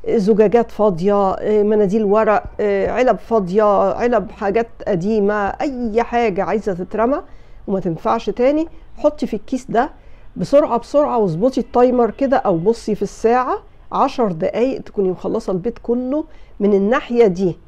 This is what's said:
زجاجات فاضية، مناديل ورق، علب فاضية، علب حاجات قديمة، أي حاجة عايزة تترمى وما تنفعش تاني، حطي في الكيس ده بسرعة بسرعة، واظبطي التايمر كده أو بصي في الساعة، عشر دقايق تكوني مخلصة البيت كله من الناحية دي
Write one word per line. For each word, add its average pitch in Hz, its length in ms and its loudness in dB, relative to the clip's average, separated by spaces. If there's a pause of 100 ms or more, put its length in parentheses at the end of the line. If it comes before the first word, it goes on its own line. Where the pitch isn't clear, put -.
زجاجات 220 600 4
فاضية، 202 720 2
مناديل 214 600 2
ورق، 208 400 2 (440)
علب 220 300 0
فاضية، 196 760 2
علب 233 380 -2
حاجات 226 380 -2 (200)
قديمة، 202 460 0
أي 233 680 -4
حاجة 220 420 -2
عايزة 196 300 -2
تترمى 226 480 -2 (440)
وما 190 140 -2
تنفعش 220 500 -2
تاني، 294 380 0 (280)
حطي 294 300 0
في - 80 -4
الكيس - 360 -8
ده 240 200 0 (460)
بسرعة 254 420 2
بسرعة، 262 400 0
واظبطي 208 420 0
التايمر 247 500 2
كده 269 260 0
أو 185 220 0
بصي 208 360 -2
في 196 80 -4
الساعة، 233 540 0 (360)
عشر 220 400 0
دقايق 190 500 -2
تكوني 190 280 -2
مخلصة 196 420 -4
البيت 190 300 -4
كله 254 420 -2 (360)
من 202 140 4
الناحية 233 520 4
دي 180 420 0